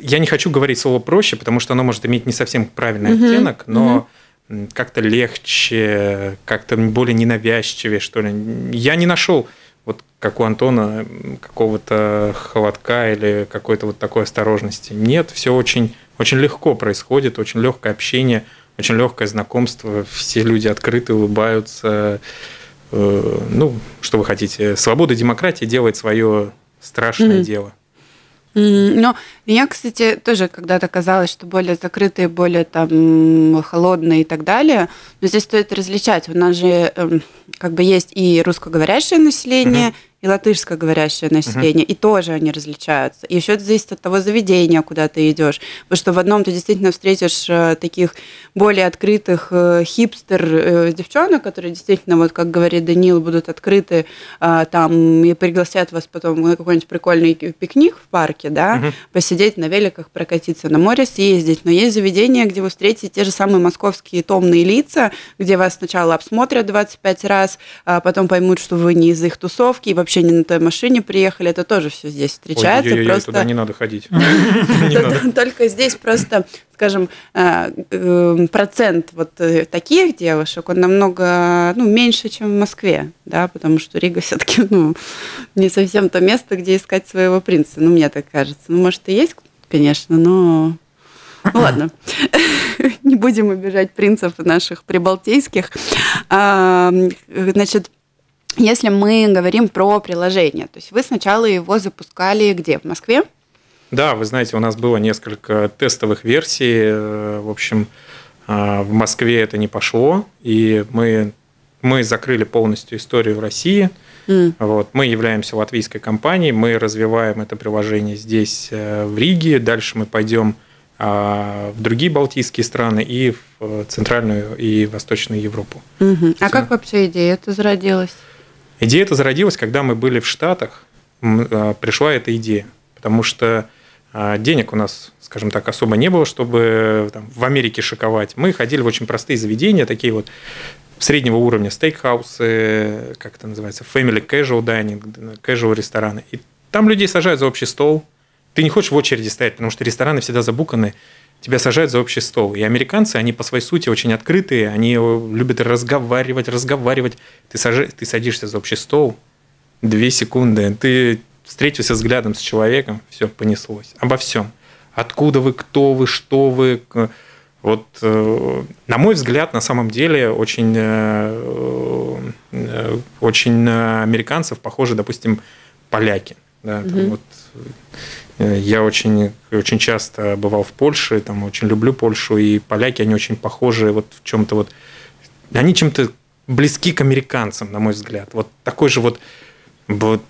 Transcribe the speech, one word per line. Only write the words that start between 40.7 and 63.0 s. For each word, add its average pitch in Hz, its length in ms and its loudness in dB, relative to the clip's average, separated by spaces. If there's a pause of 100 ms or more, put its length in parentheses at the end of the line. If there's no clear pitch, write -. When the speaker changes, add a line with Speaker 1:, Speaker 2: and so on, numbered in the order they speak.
Speaker 1:
Мгм. 151 80 2
Speaker 2:
население, 156 480 2
и 196 100 -2
тоже 190 380 2
они 156 180 -2
различаются. 147 760 -6
И 180 100 -2
еще 175 160 0
это 208 120 -2
зависит 208 280 0
от - 80 -16
того 185 200 0
заведения, 185 600 2
куда 156 280 -2
ты 156 220 2
идешь. 151 300 0 (260)
Потому 185 120 0
что 190 160 0
в 175 40 2
одном 202 260 2
ты 196 80 -2
действительно 185 400 0
встретишь, 190 580 -2
э, 165 280 2
таких 175 360 -2 (400)
более 190 320 4
открытых, 190 640 0
э, 175 340 4
хипстер, 196 640 0
э, 170 440 4
девчонок, 294 480 0
которые 180 300 -8
действительно, 180 440 0
вот 165 160 4
как 170 180 -2
говорит 170 360 2
Даниил, 175 340 4
будут 165 300 -2
открыты, 175 560 0 (340)
э, 165 300 2
там, 165 540 4
и 170 100 4
пригласят 175 580 -2
вас 165 180 -8
потом 165 300 -4
на 165 160 2
какой-нибудь 165 320 -2
прикольный 170 460 2
пикник 196 640 0
в - 120 -20
парке, 156 400 -2
да, 160 280 2
Speaker 1:
Мгм. 143 160 -2 (200)
Speaker 2:
посидеть 185 460 0
на 160 100 -4
великах, 185 400 -2
прокатиться 165 640 -6
на 151 80 4
море, 240 260 4
съездить. 180 600 2
Но 170 60 2
есть 214 220 4
заведения, 214 540 2
где 190 160 -2
вы 190 80 -2
встретите 202 400 -2